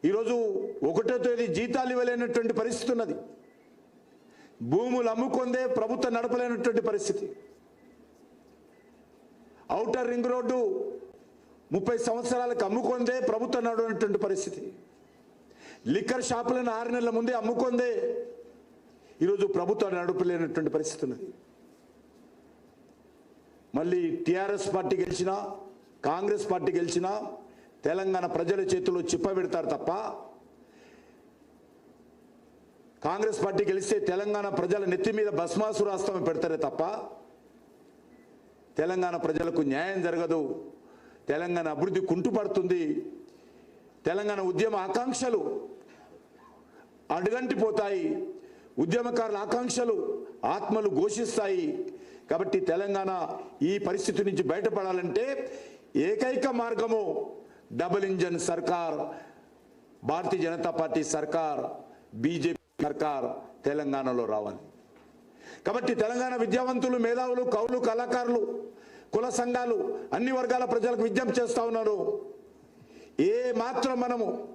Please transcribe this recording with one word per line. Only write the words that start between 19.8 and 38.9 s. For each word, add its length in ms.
నడపలేనటువంటి 800
పరిస్థితి 300
ఉన్నది. 200
మళ్ళీ 240
టీఆర్ఎస్ 520
పార్టీ 260
గెలిచినా, 320
కాంగ్రెస్ 440
పార్టీ 260
గెలిచినా, 320
తెలంగాణ 440
ప్రజల 340
చేతిలో 400
చిప్ప 300
పెడతారు 400
తప్ప, 200
కాంగ్రెస్ 400
పార్టీ 240
గెలిస్తే 340
తెలంగాణ 500
ప్రజల 360
నెత్తి 320
మీద 120
భస్మాసురాస్త్రం 840
పెడతారే 340
తప్ప, 260
తెలంగాణ 400